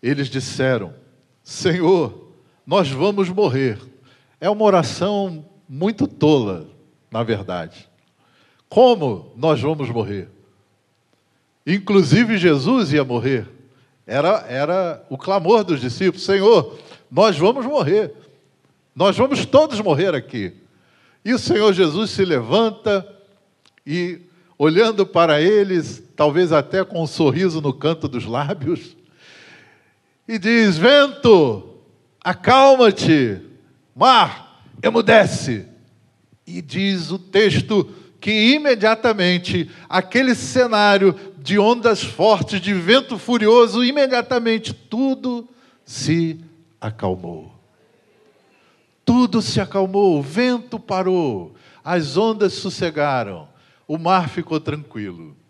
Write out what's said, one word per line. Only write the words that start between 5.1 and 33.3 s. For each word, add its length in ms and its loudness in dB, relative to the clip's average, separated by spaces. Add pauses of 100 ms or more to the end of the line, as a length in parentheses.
muito 380 -4
tola, 640 0 (420)
na 140 -4
verdade. 640 -8 (800)
Como 680 0
nós 260 0
vamos 300 -6
morrer? 380 -6 (1400)
Inclusive 720 2
Jesus 540 2
ia 100 2
morrer. 460 -4 (580)
Era, 420 -2
era 600 -6
o 80 -12
clamor 460 0
dos 160 -4
discípulos: 440 -4
"Senhor, 540 2 (320)
nós 260 2
vamos 300 0
morrer. 480 -2 (800)
Nós 220 0
vamos 280 0
todos 360 2
morrer 340 0
aqui." 400 -8 (680)
E 100 0
o 40 -2
Senhor 340 2
Jesus 380 0
se 140 0
levanta 800 -2 (800)
e, 360 -6 (360)
olhando 480 2
para 380 2
eles, 580 0 (140)
talvez 380 0
até 320 0
com 180 -8
um 60 -6
sorriso 520 0
no 140 -4
canto 320 -4
dos 180 -8
lábios, 720 -6 (1300)
e 100 -6
diz: 400 2
"Vento, 960 4 (480)
acalma-te. 1300 4 (460)